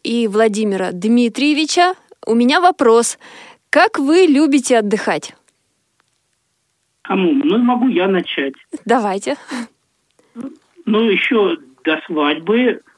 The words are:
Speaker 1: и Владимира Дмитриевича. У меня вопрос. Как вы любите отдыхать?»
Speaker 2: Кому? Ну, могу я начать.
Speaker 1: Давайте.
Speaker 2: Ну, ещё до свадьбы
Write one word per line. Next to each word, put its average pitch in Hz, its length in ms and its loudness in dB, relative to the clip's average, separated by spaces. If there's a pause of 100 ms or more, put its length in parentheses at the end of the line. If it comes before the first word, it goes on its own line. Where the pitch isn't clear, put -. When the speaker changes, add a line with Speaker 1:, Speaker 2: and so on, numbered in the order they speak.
Speaker 1:
и 233 240 -2
Владимира 202 640 0
Дмитриевича. 254 1040 0 (320)
У 220 80 -2
меня 247 260 2
вопрос. 240 600 2 (500)
Как 349 300 2
вы 311 280 4
любите 277 520 2
отдыхать?» 202 560 -4 (1700)
Speaker 2:
Кому? 185 300 0
Ну, 147 260 0
могу 247 300 2
я 180 180 0
начать. 165 480 -4 (300)
Speaker 1:
Давайте. 214 500 -2 (1500)
Speaker 2:
Ну, 214 240 0
ещё 196 480 0 (260)
до 156 220 -4
свадьбы 165 760 -2 (160)